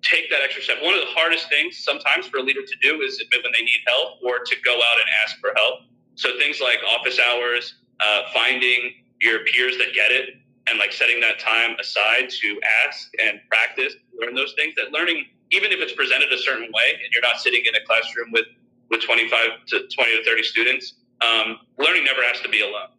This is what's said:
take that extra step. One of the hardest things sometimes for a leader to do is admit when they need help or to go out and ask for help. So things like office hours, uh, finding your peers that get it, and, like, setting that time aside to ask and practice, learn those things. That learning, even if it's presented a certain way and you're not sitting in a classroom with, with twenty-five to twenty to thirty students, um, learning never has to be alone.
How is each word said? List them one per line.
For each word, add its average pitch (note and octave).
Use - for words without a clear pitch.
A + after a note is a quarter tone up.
take D#3+
that C#3+
extra C3+
step. B2+
One F3+
of F3+
the -
hardest E3
things D3+
sometimes C#3+
for C3+
a C3
leader C3+
to -
do D3
is C3
admit A#2+
when A#2+
they A#2
need A#2+
help C3
or B2
to A#2+
go B2
out A#2
and A2
ask A2
for G#2
help. A#2
So B2
things C#3+
like B2
office B2
hours, A#2+
uh, G#2+
finding B2
your A2+
peers B2
that -
get G#2+
it, B2+
and, A#2
like, G#2
setting A#2+
that A2+
time A2+
aside A2+
to G#2
ask -
and G#2
practice, B2
learn A#2+
those C3+
things. D3+
That A2
learning, D#3+
even G3
if F#3
it's -
presented C3
a B2
certain A#2
way A#2+
and A2
you're A#2+
not A#2+
sitting A#2+
in A2+
a A2
classroom A2+
with, A2+
with A2+
twenty-five A2+
to -
twenty A#2
to A2
thirty A2+
students, A#2+
um, A2
learning D#3+
never C3
has A#2+
to A2+
be G#2
alone. G#2